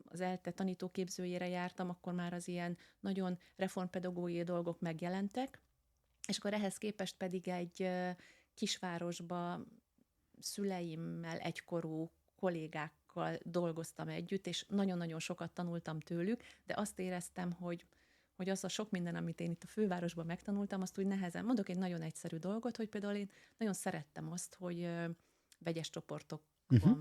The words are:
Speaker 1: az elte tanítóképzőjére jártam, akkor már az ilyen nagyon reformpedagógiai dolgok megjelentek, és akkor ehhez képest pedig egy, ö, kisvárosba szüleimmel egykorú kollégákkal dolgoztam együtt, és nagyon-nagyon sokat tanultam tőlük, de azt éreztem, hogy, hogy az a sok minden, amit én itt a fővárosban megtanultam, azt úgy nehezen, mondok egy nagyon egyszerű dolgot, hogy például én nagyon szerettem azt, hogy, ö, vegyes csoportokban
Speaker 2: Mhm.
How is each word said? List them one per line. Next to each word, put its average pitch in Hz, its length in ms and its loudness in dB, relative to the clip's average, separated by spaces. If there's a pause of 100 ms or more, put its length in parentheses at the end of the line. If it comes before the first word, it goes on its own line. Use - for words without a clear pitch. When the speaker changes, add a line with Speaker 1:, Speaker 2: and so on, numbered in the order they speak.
Speaker 1:
az 170 160 -8
elte 180 300 -2
tanítóképzőjére 180 1000 0
jártam, 180 400 -2
akkor 180 240 -4
már 175 200 0
az 175 160 -4
ilyen 175 300 0 (220)
nagyon 190 380 2 (180)
reformpedagógiai 175 880 0
dolgok 170 360 0
megjelentek, 185 800 0 (680)
és 196 100 0
akkor 202 160 -2
ehhez 202 220 2
képest 196 400 -2
pedig 185 320 -4
egy, 180 340 -2
ö, 180 280 2 (440)
kisvárosba 175 1120 -2 (720)
szüleimmel 170 1000 -2
egykorú 160 720 -2 (240)
kollégákkal 160 1120 -2
dolgoztam 165 640 0
együtt, 170 380 -2
és 170 220 -2
nagyon-nagyon 175 520 2
sokat 170 300 -4
tanultam 170 500 -2
tőlük, 175 420 0 (220)
de - 120 -2
azt 208 220 0
éreztem, 180 540 -2
hogy, 175 340 -4 (500)
hogy 180 120 -2
az 190 160 2
a 185 40 0
sok - 220 -2
minden, 175 240 0
amit 170 260 -2
én 170 100 0
itt 170 120 -4
a - 40 -14
fővárosban 175 600 2
megtanultam, 196 540 0
azt 190 180 -2
úgy 196 80 4
nehezen, 180 380 2
mondok 220 240 4
egy 180 100 0
nagyon 175 240 0
egyszerű 165 340 -4
dolgot, 220 400 -2
hogy 220 120 -2
például 202 260 -2
én 202 160 -2 (280)
nagyon 208 160 2
szerettem 160 580 -4
azt, - 220 -6
hogy, 175 280 -4
ö, 170 260 0 (500)
vegyes 165 320 -2
csoportokban - 640 -8 (140)
Speaker 2:
Mhm. 147 320 10